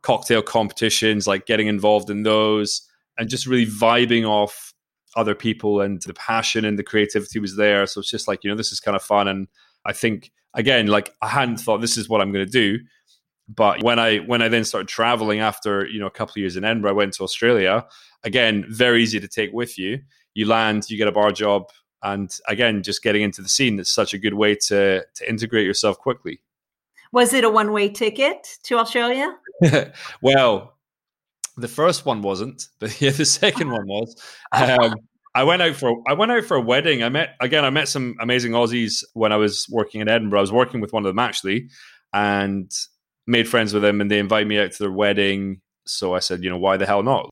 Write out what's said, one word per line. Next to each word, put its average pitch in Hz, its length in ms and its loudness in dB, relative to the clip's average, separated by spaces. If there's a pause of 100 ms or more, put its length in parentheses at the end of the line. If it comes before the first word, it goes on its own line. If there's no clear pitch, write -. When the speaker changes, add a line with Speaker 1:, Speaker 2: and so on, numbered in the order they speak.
Speaker 1:
cocktail 117 400 0
competitions, 107 840 -2
like, 98 180 -2
getting 107 220 0
involved 107 420 0
in 104 140 -6
those 107 640 0 (300)
and 117 120 -6
just 127 180 -6
really 123 180 2
vibing 117 600 2
off 104 480 -2 (420)
other 107 200 0
people, 107 460 -2
and 98 220 -4
the 95 100 -14
passion 113 500 -2
and 104 140 -2
the 101 60 -6
creativity 107 560 -2
was 98 180 -8
there. 104 300 2
So - 120 -10
it's - 120 -6
just 110 160 -8
like, 98 160 -6
you 101 60 -4
know, 104 60 -2
this 110 160 -6
is - 80 -8
kind 104 160 -2
of 95 60 -2
fun. 101 260 0
And 95 200 -4 (360)
I 101 80 -6
think, - 400 -4 (220)
again, 120 340 2
like, 104 340 2
I 107 60 -4
hadn't 123 300 0
thought, 110 240 -2
"This 117 160 -2
is 110 100 -6
what 110 140 2
I'm 98 100 0
gonna 98 140 -2
do." 110 340 0 (680)
But 107 340 2
when 117 160 2
I, 113 200 2
when 117 260 0
I 113 40 2
then 113 160 2
started 101 240 -6
traveling 110 520 0
after, 101 480 -2
you 107 120 -10
know, 101 60 -8
a 92 60 -8
couple - 220 -8
of - 40 -10
years 92 180 -4
in 92 80 -6
Edinburgh, 107 280 0
I - 20 0
went 101 200 2
to 95 100 -8
Australia. 110 640 2 (360)
Again, 110 460 0
very 117 320 4
easy 110 180 0
to 98 80 -10
take 107 240 -4
with 117 280 -8
you. 104 200 -6 (360)
You 107 100 -2
land, 107 460 0
you 107 60 -8
get 107 100 0
a 101 40 2
bar 104 200 2
job, 101 320 0 (400)
and 101 260 -4 (180)
again, 107 360 0
just 101 180 -6
getting 104 220 2
into 101 180 -4
the 95 80 -10
scene, 113 300 0
it's 87 120 -4
such 104 220 0
a 98 60 -8
good 101 160 -2
way 104 180 4 (140)
to, 98 360 2 (120)
to - 140 -10
integrate 110 360 -2
yourself 98 320 0
quickly. 90 420 -8 (720)
Speaker 2:
Was 240 220 4
it 254 100 4
a 226 60 4
one-way 208 400 2
ticket 269 760 -4
to 240 120 -2
Australia? 247 580 -2 (260)
Speaker 1:
<laughs> 156 300 4 (300)
Well, 123 560 2 (800)
the 120 100 -10
first 160 380 0
one 113 160 -2
wasn't, 101 460 -6 (120)
but 107 220 -6
<laughs> - 0 -
yeah, 139 80 4
the 143 160 0
second 180 460 0
one 104 160 -6
was. 107 280 -6 (220)
Speaker 2:
<laughs> - 160 -14
Speaker 1:
Um, 123 420 4 (400)
I 131 80 4
went 175 180 4
out 160 140 2
for, 117 320 -2
I 139 60 2
went 214 180 2
out 233 140 0
for 165 120 0
a 123 40 2
wedding. 127 420 2
I 117 60 0
met, 151 300 -2
again, 139 240 2
I 135 60 2
met 139 180 0
some 127 320 -6
amazing 120 340 0
Aussies 117 500 0 (100)
when 110 180 2
I 107 60 4
was 107 320 0
working 107 320 -4
in 107 80 0
Edinburgh. 107 300 2
I - 20 6
was 98 100 0
working 120 300 2
with 101 100 -6
one 107 140 -2
of 98 40 2
them, 95 100 -2
actually, 104 500 -2 (440)
and 101 580 0 (560)
made 117 200 2
friends 110 260 0
with 104 100 2
them, 104 180 4
and 101 80 -2
they 104 80 2
invited 104 300 0
me 104 100 0
out 101 140 0
to - 80 -18
their 101 120 -2
wedding. 98 680 0 (240)
So 90 300 -4
I 90 40 0
said, 90 240 -6
"You 92 60 -4
know, 90 80 -4
why 95 200 2
the 95 100 -2
hell 101 160 2
not? 123 280 0